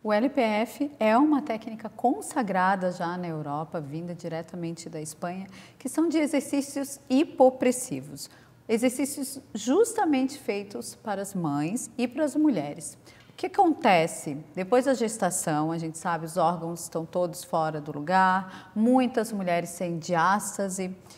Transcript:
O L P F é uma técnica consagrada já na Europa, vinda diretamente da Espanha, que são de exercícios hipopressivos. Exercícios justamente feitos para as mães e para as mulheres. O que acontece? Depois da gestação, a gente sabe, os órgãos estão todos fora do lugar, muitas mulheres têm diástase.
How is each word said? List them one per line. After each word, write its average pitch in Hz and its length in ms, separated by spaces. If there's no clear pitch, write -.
O 214 120
L 220 160
P 285 120
F 226 600
é 220 180
uma 294 240
técnica 220 460
consagrada 196 1040
já 170 260
na 175 80
Europa, 156 540
vinda 160 340
diretamente 165 760
da 160 120
Espanha, 180 480
que - 120
são 320 200
de 302 100
exercícios 277 840
hipopressivos. 254 1200
Exercícios 262 720
justamente 285 840
feitos 202 560
para 196 260
as 202 140
mães 160 640
e 240 80
para 302 180
as 294 120
mulheres. 180 600
O - 60
que - 100
acontece? 190 920
Depois 214 300
da 269 100
gestação, 175 800
a 170 60
gente 160 200
sabe, 170 260
os 165 120
órgãos 170 460
estão 165 220
todos 175 380
fora 156 380
do 147 100
lugar, 185 840
muitas 233 580
mulheres 180 440
têm 170 220
diástase. 185 1000